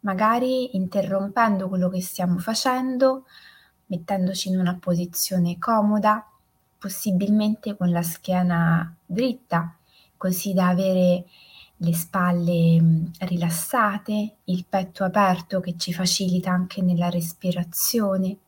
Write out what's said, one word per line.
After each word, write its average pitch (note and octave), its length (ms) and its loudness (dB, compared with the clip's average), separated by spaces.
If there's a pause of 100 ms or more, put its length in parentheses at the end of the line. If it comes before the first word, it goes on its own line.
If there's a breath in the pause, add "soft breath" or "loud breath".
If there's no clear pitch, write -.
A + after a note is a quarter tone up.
magari A#3+ 760 0
interrompendo G3 920 0
quello F3+ 200 0
che F#3 120 -4
stiamo F3+ 380 -2
facendo, B3+ 840 0 (640 loud breath)
mettendoci F#3 600 -2
in F#3 100 0
una F3+ 200 0
posizione F3 800 -2
comoda, G#3+ 680 2 (540)
possibilmente G#3 1000 0
con F3+ 140 0
la E3+ 120 2
schiena E3+ 920 0 (100)
dritta, F3 720 -2 (400 soft breath)
così F#3 360 -2
da F3+ 160 2
avere F3+ 560 2 (600 loud breath)
le E3+ 100 2
spalle, E3+ 840 2
mm, E3 260 4 (140)
rilassate, G#3 1200 -2
il F3+ 240 -2
petto F#3+ 360 -2
aperto F#3 560 0
che F3 160 -6
ci E3+ 160 -6
facilita F3+ 580 -2
anche F3+ 320 -2
nella F3 280 2
respirazione F3+ 1400 -2